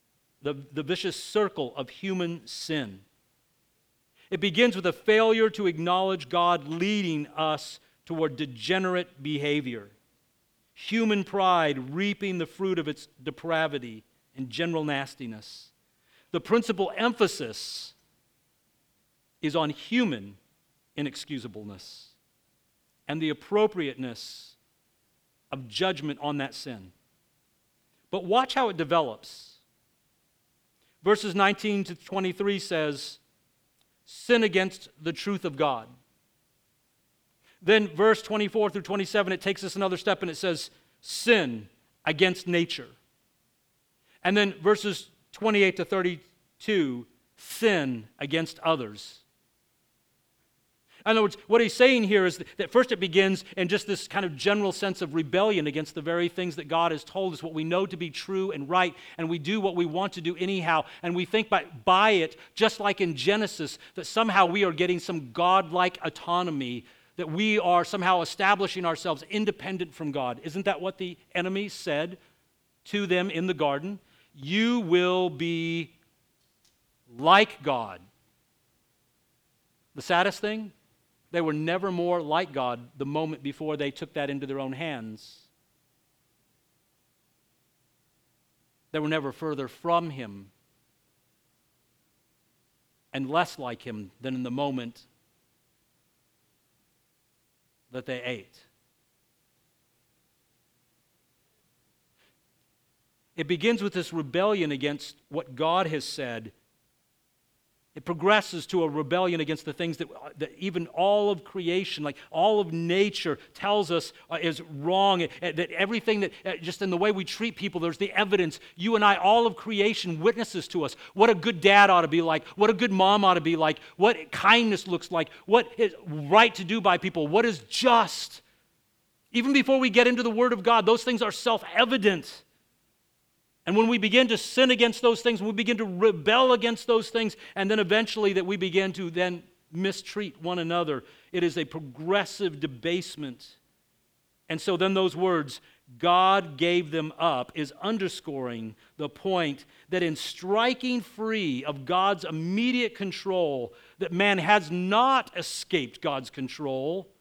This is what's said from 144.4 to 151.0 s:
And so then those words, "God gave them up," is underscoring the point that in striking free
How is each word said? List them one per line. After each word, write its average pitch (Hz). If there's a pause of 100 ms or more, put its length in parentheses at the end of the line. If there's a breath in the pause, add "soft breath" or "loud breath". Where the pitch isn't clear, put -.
And 160
so 180
then 190
those 190
words, 165 (380 soft breath)
"God 180
gave 175
them 156
up," 147
is 151 (120)
underscoring 135 (220 soft breath)
the 147
point 165 (240 soft breath)
that 180
in 160
striking 240
free 196